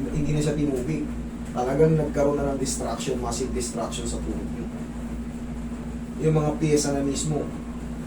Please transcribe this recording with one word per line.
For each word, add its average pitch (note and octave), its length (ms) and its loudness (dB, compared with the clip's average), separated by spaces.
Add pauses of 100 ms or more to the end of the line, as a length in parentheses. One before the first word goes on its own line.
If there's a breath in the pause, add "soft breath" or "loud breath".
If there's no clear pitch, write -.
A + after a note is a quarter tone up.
(160)
hindi D3 160 2
na D3+ 100 2
siya D3+ 140 2
tinubig. C#3+ 480 0 (480)
Talagang D3 480 6
nagkaroon C#3+ 400 2
na C#3 160 2
ng - 20 -2
destruction, B2 640 -2
massive A#2+ 320 -2
destruction A#2 560 -2
sa - 100 -2
tuhod - 300 -2
nyo. - 160 -4 (1600)
Yung D#3 160 6
mga D3+ 160 2
piyesa D3 400 4
na C#3 80 2
mismo, C#3+ 400 0 (640)